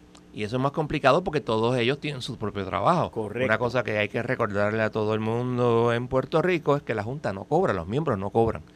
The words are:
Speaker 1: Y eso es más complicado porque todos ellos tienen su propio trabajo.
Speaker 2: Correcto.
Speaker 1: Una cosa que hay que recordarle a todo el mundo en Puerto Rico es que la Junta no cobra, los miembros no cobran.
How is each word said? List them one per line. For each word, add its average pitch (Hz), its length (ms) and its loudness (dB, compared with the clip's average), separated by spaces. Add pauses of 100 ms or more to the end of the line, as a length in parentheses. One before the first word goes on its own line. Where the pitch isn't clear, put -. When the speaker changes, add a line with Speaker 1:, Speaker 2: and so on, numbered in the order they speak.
(340)
Speaker 1:
Y 104 100 -6
eso 107 140 -2
es 127 40 0
más 139 100 0
complicado 156 520 2
porque 151 180 -2
todos 117 380 2
ellos 131 200 0
tienen 143 220 -6
su - 160 -10
propio 101 260 -4
trabajo. 101 460 0
Speaker 2:
Correcto. 110 360 -4
Speaker 1:
Una 110 120 2
cosa 120 260 0
que 107 140 -2
hay 107 100 2
que 120 140 -4
recordarle 110 600 0
a 107 80 0
todo 107 240 0
el 110 40 0
mundo 120 760 2
en 120 140 -2
Puerto 135 360 0
Rico 160 340 2
es 143 60 -6
que 123 100 -4
la 107 80 -2
Junta 120 320 -4
no 98 120 -8
cobra, 160 280 2
los 85 140 -4
miembros 123 320 0
no 98 100 -4
cobran. 113 320 2 (140)